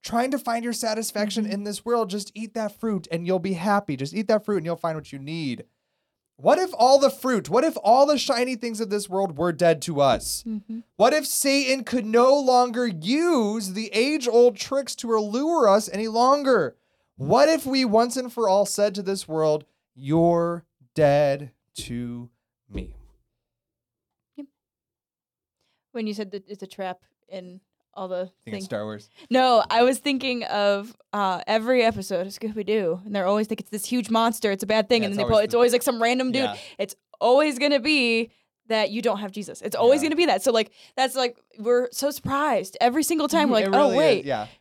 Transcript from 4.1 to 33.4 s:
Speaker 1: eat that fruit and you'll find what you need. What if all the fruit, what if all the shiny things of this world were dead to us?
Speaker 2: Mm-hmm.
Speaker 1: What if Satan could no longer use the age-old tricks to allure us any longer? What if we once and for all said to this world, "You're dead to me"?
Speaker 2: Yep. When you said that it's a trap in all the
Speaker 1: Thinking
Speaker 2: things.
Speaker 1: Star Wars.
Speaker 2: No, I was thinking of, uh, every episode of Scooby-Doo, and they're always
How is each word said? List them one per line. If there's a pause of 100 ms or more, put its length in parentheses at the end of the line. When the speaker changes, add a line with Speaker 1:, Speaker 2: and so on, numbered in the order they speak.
Speaker 1:
eat
that
fruit
and
you'll
find
what
you
need. (720)
What
if
all
the
fruit,
what
if
all
the
shiny
things
of
this
world
were
dead
to
us?
Speaker 2:
Mm-hmm. (160)
Speaker 1:
What
if
Satan
could
no
longer
use
the
age-old
tricks
to
allure
us
any
longer? (400)
What
if
we
once
and
for
all
said
to
this
world, (280)
"You're (300)
dead (340)
to (360)
me"? (1400)
Speaker 2:
Yep. (1400)
When
you
said
that
it's
a
trap (280)
in (340)
all
the (140)
Speaker 1:
Thinking
Speaker 2:
things.
Speaker 1:
Star
Wars. (200)
Speaker 2:
No,
I
was
thinking
of, (160)
uh,
every
episode
of
Scooby-Doo,
and
they're
always